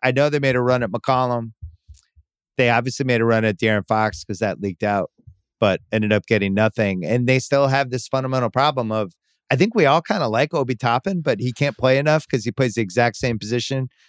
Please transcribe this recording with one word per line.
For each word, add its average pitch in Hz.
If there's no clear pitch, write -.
I 127
know 143
they 147
made 135
a 123
run 123
at 101
McCollum. 120
They 123
obviously 123
made 120
a 113
run 113
at 104
De'Aaron 107
Fox 110
'cause 98
that 98
leaked 98
out, 101
but 98
ended 107
up 104
getting 98
nothing. 101
And 120
they 131
still 139
have 135
this 123
fundamental 131
problem 131
of, 107
I 139
think 202
we 175
all 156
kinda 180
like 120
Obi 131
Toppin, 127
but 123
he 123
can't 143
play 131
enough 151
'cause 117
he 117
plays 127
the 117
exact 110
same 120
position 123